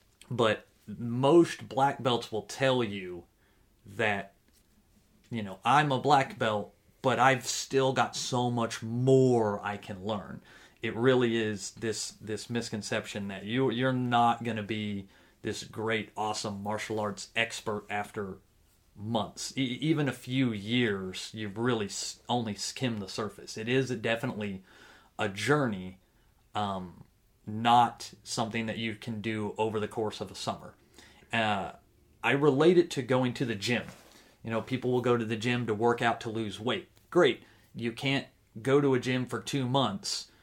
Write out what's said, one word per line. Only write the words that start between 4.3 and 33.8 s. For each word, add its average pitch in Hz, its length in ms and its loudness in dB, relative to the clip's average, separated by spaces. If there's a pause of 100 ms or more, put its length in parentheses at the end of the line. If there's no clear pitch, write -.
you 117 100 -4
know, 95 240 -10
"I'm 143 260 6
a 127 80 2
black 135 380 4
belt, 107 360 0 (280)
but 120 180 2
I've 127 280 4
still 135 460 0
got 117 220 0
so 123 360 0
much 113 320 -2
more 120 840 4
I 104 120 -4
can 95 280 -12
learn." 104 360 -6 (400)
It 110 160 -4
really 123 400 4
is 107 340 -2
this, 107 480 -6
this 104 300 -8
misconception 110 800 -4
that 95 160 -10
you, 123 260 0
you're 127 220 0
not 120 500 2
gonna 110 200 -4
be 104 440 -4 (340)
this 107 220 -6
great, 110 540 -4
awesome 104 440 -4
martial 107 380 -4
arts 101 380 -4
expert 110 520 -4
after 101 500 -6 (580)
months. 104 600 -4
E-, 123 220 -2
even 151 300 0
a 123 40 -2
few 127 380 0
years, 104 840 -2
you've 107 240 -8
really 117 280 2
s-, - 420 -8
only 117 260 0
skimmed 113 480 -4
the 95 60 -8
surface. - 500 -8
It 110 120 -6
is 127 220 2
definitely 110 680 -2 (560)
a 107 120 0
journey, 104 680 0 (540)
um, 92 520 -4 (420)
not 117 640 4 (140)
something 113 400 -4
that 110 120 -4
you 113 180 -4
can 110 260 -8
do 107 360 -4
over 110 220 -2
the 104 80 -2
course 107 320 -6
of 95 120 -10
a 92 40 -16
summer. 85 380 -8 (580)
Uh, 107 400 0 (540)
I 117 60 4
relate 147 460 6
it 170 140 4
to 139 100 -2
going 123 340 0
to 135 100 -2
the 113 100 -2
gym. 107 280 -2 (600)